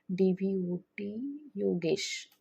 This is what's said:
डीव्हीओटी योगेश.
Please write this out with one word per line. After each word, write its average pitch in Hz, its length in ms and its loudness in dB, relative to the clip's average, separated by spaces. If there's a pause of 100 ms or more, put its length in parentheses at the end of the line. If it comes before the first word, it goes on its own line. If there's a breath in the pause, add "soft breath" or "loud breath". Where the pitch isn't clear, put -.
डीव्हीओटी 190 1300 0 (180)
योगेश. 180 760 0 (120)